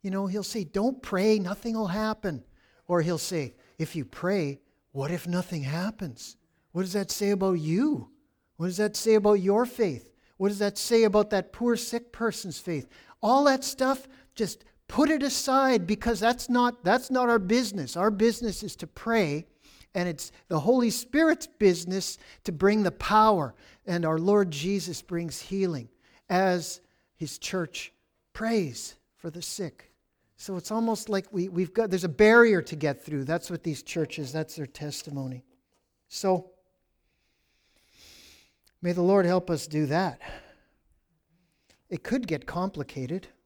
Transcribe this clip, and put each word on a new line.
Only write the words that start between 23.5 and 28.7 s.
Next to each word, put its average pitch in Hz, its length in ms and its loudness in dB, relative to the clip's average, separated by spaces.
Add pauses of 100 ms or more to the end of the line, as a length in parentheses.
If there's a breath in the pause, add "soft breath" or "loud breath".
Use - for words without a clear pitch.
and 170 180 -2
our 160 140 0
Lord 196 320 4
Jesus 175 500 -4
brings 170 400 -6
healing 175 480 -4 (400 soft breath)
as 180 520 0 (340)
his - 240 -10
church - 520 -8 (420)
prays 214 600 -4 (200)